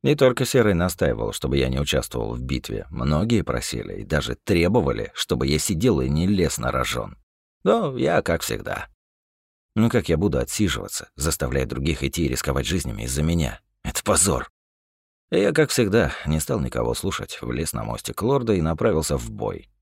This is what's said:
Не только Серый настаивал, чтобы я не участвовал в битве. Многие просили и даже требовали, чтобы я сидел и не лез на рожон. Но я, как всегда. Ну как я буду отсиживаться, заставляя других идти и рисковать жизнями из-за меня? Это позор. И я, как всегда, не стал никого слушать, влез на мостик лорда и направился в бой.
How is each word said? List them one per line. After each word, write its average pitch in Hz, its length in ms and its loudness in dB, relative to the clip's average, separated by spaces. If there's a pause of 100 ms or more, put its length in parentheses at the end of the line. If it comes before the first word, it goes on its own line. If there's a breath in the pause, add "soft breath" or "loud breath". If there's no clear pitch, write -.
Не 151 140 4
только 127 300 4
Серый 110 300 4
настаивал, 71 580 0
чтобы 69 240 0
я 65 100 2
не 64 120 -2
участвовал 60 540 -2
в 62 80 -8
битве. 64 480 -6
Многие 85 520 2
просили 52 600 -6
и 53 40 -10
даже 69 300 -2
требовали, 85 800 2
чтобы - 340 -2
я 73 120 2
сидел 92 400 2
и 64 80 0
не 76 180 2
лез 92 320 0
на 62 140 -4
рожон. 60 460 -4 (460)
Но 185 340 2
я, 135 240 2
как 85 200 0
всегда. - 460 -6 (880)
Ну 110 140 4
как - 180 2
я 80 100 2
буду 76 220 2
отсиживаться, 60 760 -4
заставляя 67 500 -2
других 69 380 -2
идти 76 220 -2
и 67 40 0
рисковать 65 360 -2
жизнями 58 380 -4
из-за 65 200 -2
меня? 80 360 0 (240)
Это - 200 -6
позор. 69 460 0 (840)
И 165 80 2
я, 202 120 4
как 151 180 2
всегда, 104 440 2 (120)
не 78 140 2
стал 107 220 -2
никого 60 320 -2
слушать, - 480 -6
влез 60 320 -4
на 55 100 -4
мостик - 380 -6
лорда 120 320 2
и 92 80 2
направился 80 560 2
в 58 120 -6
бой. 50 400 -8 (120)